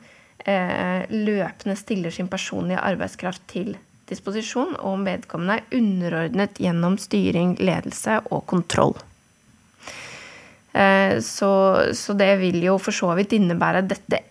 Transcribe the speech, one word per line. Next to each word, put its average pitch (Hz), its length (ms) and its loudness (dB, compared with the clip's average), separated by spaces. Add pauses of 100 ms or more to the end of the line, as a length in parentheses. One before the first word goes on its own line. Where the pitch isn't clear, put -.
(460)
eh, 185 640 0
løpende 208 680 -2
stiller 180 340 -4
sin 180 160 -6
personlige 185 560 -4
arbeidskraft 185 640 -4
til 123 300 -6 (300)
disposisjon, 220 680 -4
og - 180 -8
om 196 120 -2
vedkommende 185 540 -2
er 226 120 -14
underordnet 180 880 0
gjennom 175 400 2
styring, 180 600 2
ledelse 185 720 0
og - 160 -4
kontroll. - 520 2 (1700)
Eh, 196 520 4
så, 196 720 2
så 208 200 -6
det 196 240 4
vil 180 260 0
jo 190 140 4
for 190 160 -4
så 175 220 0
vidt 196 180 0
innebære, 175 540 2
dette - 320 -4 (120)